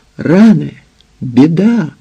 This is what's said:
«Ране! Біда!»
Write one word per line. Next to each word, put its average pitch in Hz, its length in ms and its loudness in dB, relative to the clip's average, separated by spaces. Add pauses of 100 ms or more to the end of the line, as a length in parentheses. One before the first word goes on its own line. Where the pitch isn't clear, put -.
(160)
«Ране! 160 540 2 (500)
Біда!» 160 680 -2 (120)